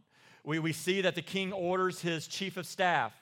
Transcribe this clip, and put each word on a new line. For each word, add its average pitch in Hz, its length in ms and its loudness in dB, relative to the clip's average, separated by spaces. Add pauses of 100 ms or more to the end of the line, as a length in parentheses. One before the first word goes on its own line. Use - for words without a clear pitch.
(420)
We, 156 160 -2
we 160 160 0
see 190 260 0
that 180 140 4
the 165 80 -4
king 190 320 -4
orders 185 460 0
his 165 260 -2
chief 190 320 -6
of 170 80 -6
staff, 156 560 2